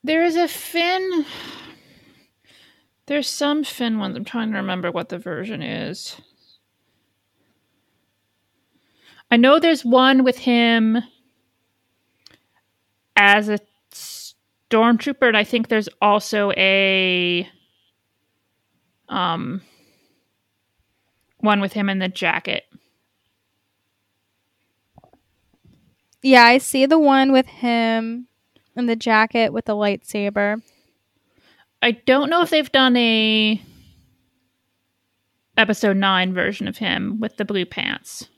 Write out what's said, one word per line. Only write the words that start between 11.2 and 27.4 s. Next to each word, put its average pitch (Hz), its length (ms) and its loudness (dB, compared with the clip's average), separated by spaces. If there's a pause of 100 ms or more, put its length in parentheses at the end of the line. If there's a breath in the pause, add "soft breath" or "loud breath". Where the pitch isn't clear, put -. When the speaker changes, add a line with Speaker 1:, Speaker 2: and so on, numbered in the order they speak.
Speaker 1:
as 202 340 4
a 208 80 -2 (340)
stormtrooper, - 1400 -2
and 220 80 2
I 214 80 2
think 226 260 -4
there's 214 200 -2 (100)
also 208 520 0
a, 185 1000 0 (1600)
um, 180 560 -6 (1800)
one 208 220 2
with 196 120 -4
him 202 160 -2
in 190 80 -4
the 190 120 -2
jacket. - 560 -6 (3500)
Speaker 2:
Yeah, 254 220 8
I 240 160 6
see 262 260 0
the 320 140 4
one 269 320 4
with 262 160 2